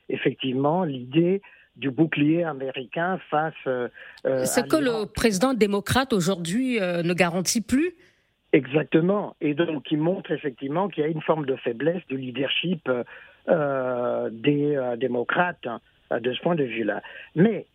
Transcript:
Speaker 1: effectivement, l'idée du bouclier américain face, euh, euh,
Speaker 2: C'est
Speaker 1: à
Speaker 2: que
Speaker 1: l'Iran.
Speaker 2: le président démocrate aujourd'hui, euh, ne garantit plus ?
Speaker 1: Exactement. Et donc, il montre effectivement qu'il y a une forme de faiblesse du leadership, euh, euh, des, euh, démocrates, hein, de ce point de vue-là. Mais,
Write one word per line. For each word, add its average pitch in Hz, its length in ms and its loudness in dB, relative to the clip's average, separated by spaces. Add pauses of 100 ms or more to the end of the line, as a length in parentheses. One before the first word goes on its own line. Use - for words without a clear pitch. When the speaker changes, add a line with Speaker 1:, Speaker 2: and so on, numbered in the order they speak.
Speaker 1:
effectivement, 139 760 0
l'idée 151 560 2 (360)
du 131 140 -4
bouclier 156 540 2
américain 139 720 -4 (120)
face, 156 240 0 (120)
euh, 123 220 0 (380)
euh, 131 180 2
Speaker 2:
C'est - 180 2
Speaker 1:
à - 20 0
Speaker 2:
que - 120 0
Speaker 1:
l'Iran. 240 260 2
Speaker 2:
le 202 40 -6
président 233 480 2
démocrate 208 580 2
aujourd'hui, 196 680 0
euh, 175 220 0
ne 175 120 2
garantit 180 460 2
plus ? 311 340 0 (580)
Speaker 1:
Exactement. 160 880 2
Et 147 140 0
donc, 160 360 -2
il 156 80 2
montre 170 340 0
effectivement 147 560 -4
qu'il 160 140 -2
y 147 40 0
a 160 40 0
une 156 120 -4
forme 156 240 0
de 131 100 0
faiblesse 147 520 -2
du 135 80 -6
leadership, 135 720 -2
euh, 123 160 0 (440)
euh, 127 840 0
des, 143 420 2
euh, 123 220 -2
démocrates, 127 680 -2
hein, 117 140 -8 (300)
de 120 220 -2
ce 123 80 -6
point 175 140 2
de 147 100 0
vue-là. 110 380 -4 (340)
Mais, 190 380 4